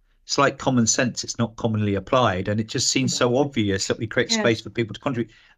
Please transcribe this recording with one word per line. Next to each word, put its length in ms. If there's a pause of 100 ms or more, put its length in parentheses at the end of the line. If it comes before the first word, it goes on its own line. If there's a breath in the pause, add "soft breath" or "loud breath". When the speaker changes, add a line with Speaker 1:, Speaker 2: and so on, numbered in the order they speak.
(240)
Speaker 1:
it's 140
like 200
common 280
sense. 380
It's 120
not 200
commonly 400
applied. 500
And 140
it 80
just 220
seems 220
Speaker 2:
Yeah. 60
Speaker 1:
so 200
obvious 500
that 100
we 80
create 240
Speaker 3:
Yeah. 80
Speaker 1:
space 220
for 100
people 240
to 60
contribute. 340 (240 soft breath)